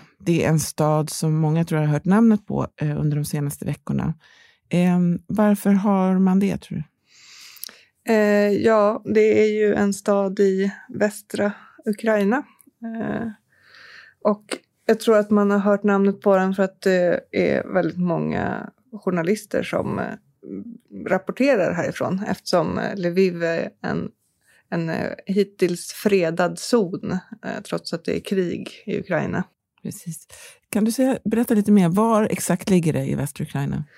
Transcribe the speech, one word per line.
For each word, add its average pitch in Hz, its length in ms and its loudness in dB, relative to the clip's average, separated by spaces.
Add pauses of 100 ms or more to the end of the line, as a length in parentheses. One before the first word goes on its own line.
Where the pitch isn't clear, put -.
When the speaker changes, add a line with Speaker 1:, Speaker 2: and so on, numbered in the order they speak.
(240)
Speaker 1:
Det 170 200 2
är - 40 2
en 160 120 2
stad 151 500 0
som 160 280 -2
många 160 260 2
tror 160 160 -2
jag 151 80 0
har 151 40 2
hört 147 120 -2
namnet 214 420 4
på, 139 200 -4 (140)
eh, 147 200 -2
under 147 160 0
de 147 80 -2
senaste 147 400 -6
veckorna. 147 500 -4 (560)
Ehm, 175 560 2
varför 208 440 2
har 190 480 2
man 190 220 4
det, 196 200 -2
tror - 180 -10
du? 156 60 -8 (1300)
Speaker 2:
Eh, 208 400 4
ja, 214 520 2
det 214 380 4
är 214 100 6
ju 214 220 2
en 202 200 0
stad 196 460 0
i 196 320 2 (160)
västra 208 640 -2 (340)
Ukraina. 214 500 0 (460)
Eh, 226 440 -8 (1000)
och 208 200 0 (420)
jag 220 140 2
tror 220 160 4
att 208 140 2
man 202 200 4
har 202 80 2
hört 202 240 2
namnet 196 380 2
på 196 160 4
den 190 180 2
för 196 80 0
att 190 180 -4
det 180 400 2 (120)
är - 420 0
väldigt 175 260 -2
många 160 680 -4 (340)
journalister 180 580 -2
som, - 360 -4
eh, - 60 -4 (1000)
rapporterar 185 680 0
härifrån, 170 560 -4
eftersom, 170 500 -2
eh, 58 180 -6
Lviv 175 460 0
är 165 280 -2 (120)
en, 170 260 -4 (640)
en, 165 180 -4
eh, - 220 -4 (160)
hittills 190 680 -2
fredad 175 680 0
zon, 202 540 -2 (320)
eh, - 200 -10
trots - 280 -8
att 165 120 -8
det - 120 -4
är - 40 -6
krig 180 500 -4 (160)
i 202 120 -4
Ukraina. 170 460 -4 (380)
Speaker 1:
Precis. - 440 -12 (440)
Kan 208 140 0
du 226 80 0
säga, 262 320 0
berätta 226 300 0
lite 208 180 4
mer, 190 160 6
var 214 420 2
exakt - 400 -2
ligger 170 220 4
det 135 140 -2
i 143 80 -2
västra 139 300 -6
Ukraina? 143 400 -4 (140)